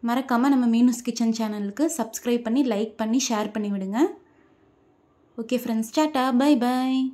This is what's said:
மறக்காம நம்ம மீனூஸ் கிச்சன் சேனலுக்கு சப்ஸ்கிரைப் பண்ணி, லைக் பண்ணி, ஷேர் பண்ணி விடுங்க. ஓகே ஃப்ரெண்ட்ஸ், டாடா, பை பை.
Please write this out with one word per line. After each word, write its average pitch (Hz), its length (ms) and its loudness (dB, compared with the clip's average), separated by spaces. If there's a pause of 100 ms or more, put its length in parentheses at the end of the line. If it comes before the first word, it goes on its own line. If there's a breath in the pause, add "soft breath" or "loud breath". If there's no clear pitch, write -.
மறக்காம 254 420 0
நம்ம 254 220 2
மீனூஸ் 240 320 4
கிச்சன் 233 320 -2
சேனலுக்கு 214 480 -4 (100)
சப்ஸ்கிரைப் 240 500 -4
பண்ணி, 233 160 0 (120)
லைக் 208 260 -2
பண்ணி, 220 200 0 (100)
ஷேர் 214 260 -2
பண்ணி 208 180 -4
விடுங்க. 196 280 -2 (1400 soft breath)
ஓகே 240 220 -2
ஃப்ரெண்ட்ஸ், 226 340 -2
டாடா, 302 280 2 (160)
பை 294 120 6 (120)
பை. 254 280 0 (200)